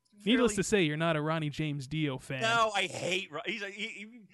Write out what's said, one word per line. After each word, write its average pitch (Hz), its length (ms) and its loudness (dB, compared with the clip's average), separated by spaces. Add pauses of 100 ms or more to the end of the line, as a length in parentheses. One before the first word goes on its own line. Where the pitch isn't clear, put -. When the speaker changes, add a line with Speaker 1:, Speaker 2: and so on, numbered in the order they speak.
(240)
Speaker 1:
Needless 240 280 4
Speaker 2:
Really? 208 40 -6
Speaker 1:
to 190 60 2
say, 202 220 2
you're 151 120 0
not 165 200 2
a 147 40 0
Ronnie 156 300 0
James 143 380 -4
Dio 147 300 -2
fan. 135 240 -6
Speaker 2:
No, 226 320 4
I 196 80 2
hate 185 500 -2
Ro-, 147 120 -6
he's 202 180 -4
a, 202 80 -4
he, 202 180 -6
he, 208 200 -10 (260)